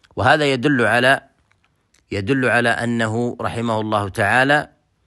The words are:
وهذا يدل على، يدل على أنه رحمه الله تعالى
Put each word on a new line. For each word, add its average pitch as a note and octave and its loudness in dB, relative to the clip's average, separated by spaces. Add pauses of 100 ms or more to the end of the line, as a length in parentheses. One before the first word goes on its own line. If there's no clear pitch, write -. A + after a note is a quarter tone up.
(160)
وهذا C#3 2
يدل B2+ 2
على، A#2+ 2 (840)
يدل B2 -2
على A#2+ 2
أنه A#2 -2
رحمه A2+ -4
الله G#2+ -2
تعالى B2+ 0 (340)